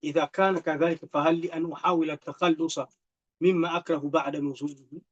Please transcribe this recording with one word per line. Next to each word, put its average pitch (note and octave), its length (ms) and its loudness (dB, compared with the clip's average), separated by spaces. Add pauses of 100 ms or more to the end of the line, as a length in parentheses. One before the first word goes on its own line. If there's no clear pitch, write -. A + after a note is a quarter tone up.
idha D3+ 260 0
kana F#3+ 340 2
kadhalika D#3+ 460 0
fahal D#3 280 2
li E3+ 160 -4
an E3 140 -4
uhawila D#3+ 520 0
takhallusa D#3+ 720 -2 (520)
mimma E3+ 320 2
akrahu D#3+ 380 -2
ba'da C#3+ 300 0
nuzulihi? C#3+ 640 -8 (100)